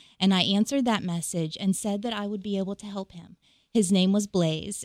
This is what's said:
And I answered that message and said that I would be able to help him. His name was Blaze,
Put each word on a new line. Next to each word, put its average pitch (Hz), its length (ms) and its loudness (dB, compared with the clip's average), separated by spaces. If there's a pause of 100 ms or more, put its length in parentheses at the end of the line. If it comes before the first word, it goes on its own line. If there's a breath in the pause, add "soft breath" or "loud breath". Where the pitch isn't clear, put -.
(200 soft breath)
And 190 140 6
I 185 80 4
answered 214 440 2
that 214 180 0
message 170 560 -4
and 190 160 0
said 202 260 -4
that 233 120 -6
I 208 120 -6
would 202 180 -6
be 202 140 -4
able 190 180 -4
to 214 100 -16
help 196 260 -10
him. - 260 -20 (340)
His 190 200 2
name 185 200 4
was 208 140 2
Blaze, 165 600 -2